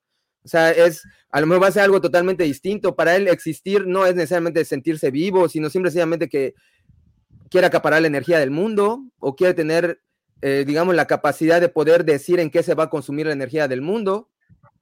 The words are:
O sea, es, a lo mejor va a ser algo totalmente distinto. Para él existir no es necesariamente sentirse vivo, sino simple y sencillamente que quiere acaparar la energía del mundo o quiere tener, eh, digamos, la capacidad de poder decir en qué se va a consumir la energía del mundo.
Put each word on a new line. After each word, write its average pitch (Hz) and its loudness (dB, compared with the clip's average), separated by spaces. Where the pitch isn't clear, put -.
O - -20
sea, 165 4
es, 165 2
a 143 0
lo 156 0
mejor 175 2
va 196 4
a 185 2
ser 202 2
algo 196 4
totalmente 175 0
distinto. 180 -4
Para 170 2
él 196 0
existir 185 -2
no 185 0
es 180 2
necesariamente 170 -2
sentirse 151 -4
vivo, 175 0
sino 156 -4
simple 185 -2
y 147 -4
sencillamente 165 -2
que 135 -4
quiere 180 2
acaparar 160 2
la 160 2
energía 147 0
del 135 0
mundo 208 -2
o 135 -6
quiere 180 2
tener, 170 -2
eh, 139 -2
digamos, 165 0
la 147 2
capacidad 160 2
de 175 2
poder 160 2
decir 160 0
en 156 -2
qué 170 0
se 165 -2
va 160 0
a 156 -6
consumir 151 -6
la 156 -2
energía 139 -4
del 127 -4
mundo. 202 -4